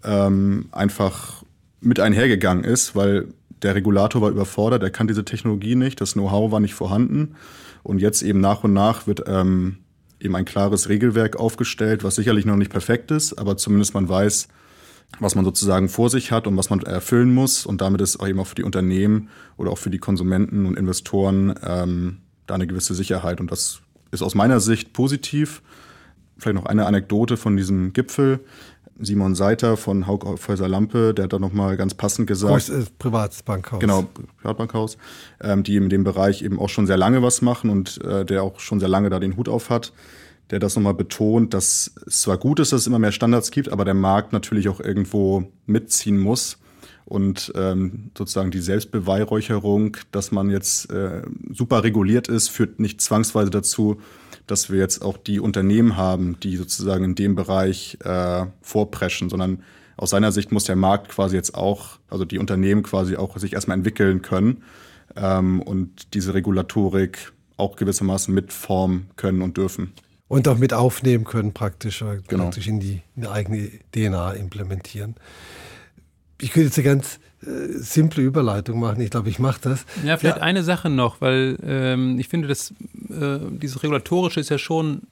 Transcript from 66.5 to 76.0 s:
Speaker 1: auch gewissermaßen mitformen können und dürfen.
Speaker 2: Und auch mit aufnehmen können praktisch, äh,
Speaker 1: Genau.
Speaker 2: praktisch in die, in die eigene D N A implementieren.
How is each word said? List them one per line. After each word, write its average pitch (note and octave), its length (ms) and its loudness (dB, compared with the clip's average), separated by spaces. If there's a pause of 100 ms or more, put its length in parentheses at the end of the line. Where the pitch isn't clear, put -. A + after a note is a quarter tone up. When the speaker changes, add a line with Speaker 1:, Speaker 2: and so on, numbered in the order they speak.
Speaker 1:
auch G2 200 -4
gewissermaßen F#2+ 560 -2
mitformen F#2 840 -2
können F#2 260 0
und F2+ 140 -4
dürfen. F#2+ 360 -4 (360)
Speaker 2:
Und C3+ 200 2
auch B2 100 4
mit C3 140 2
aufnehmen A#2+ 520 2
können G#2+ 280 -2
praktisch, G#2 500 -6
äh, G#2 240 -6
Speaker 1:
Genau. F#2 180 -2
Speaker 2:
praktisch F2+ 240 -6
in A2 120 -2
die, G2 220 -6 (140)
in B2 60 -8
die G#2+ 60 -10
eigene G#2 420 -4 (240)
D A2 100 0
N G2 100 0
A F2+ 180 -2
implementieren. G2+ 840 -10 (1300)